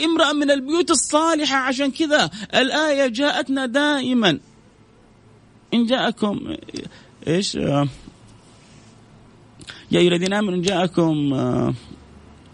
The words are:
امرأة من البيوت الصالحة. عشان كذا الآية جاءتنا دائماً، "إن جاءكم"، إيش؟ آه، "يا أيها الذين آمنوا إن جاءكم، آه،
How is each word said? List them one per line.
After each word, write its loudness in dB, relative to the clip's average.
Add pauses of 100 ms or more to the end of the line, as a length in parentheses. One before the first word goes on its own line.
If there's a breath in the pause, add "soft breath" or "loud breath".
امرأة 2
من 0
البيوت 0
الصالحة. 2
عشان -2
كذا 0 (260 loud breath)
الآية 2
جاءتنا -2
دائماً، 2 (1300)
"إن 2
جاءكم"، -2 (720 loud breath)
إيش؟ 0
آه، 0 (2000 loud breath)
"يا 2
أيها 6
الذين 0
آمنوا -2
إن -2
جاءكم، 0
آه، 0 (800 loud breath)